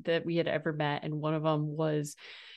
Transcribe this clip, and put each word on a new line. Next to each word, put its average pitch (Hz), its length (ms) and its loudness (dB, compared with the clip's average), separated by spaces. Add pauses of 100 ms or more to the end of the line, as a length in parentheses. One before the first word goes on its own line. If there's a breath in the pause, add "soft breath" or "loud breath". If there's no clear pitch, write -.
that 165 220 2
we 170 120 0
had 160 100 2
ever 156 260 0
met. 147 300 0
And 151 180 -4
one 156 120 2
of 156 120 0
'em 151 220 2 (100)
was 151 380 0 (420 loud breath)